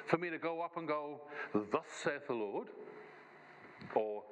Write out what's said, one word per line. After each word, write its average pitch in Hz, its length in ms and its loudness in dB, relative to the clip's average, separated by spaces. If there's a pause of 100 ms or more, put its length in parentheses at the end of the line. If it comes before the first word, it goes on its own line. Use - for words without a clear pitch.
for 165 120 6
me 175 100 0
to 160 100 0
go 165 220 2
up 170 160 -2
and 165 100 -2
go, 147 360 0 (320)
'Thus 147 340 4
saith 143 380 0
the 127 80 2
Lord'? 113 340 0 (1300)
Or, 107 380 2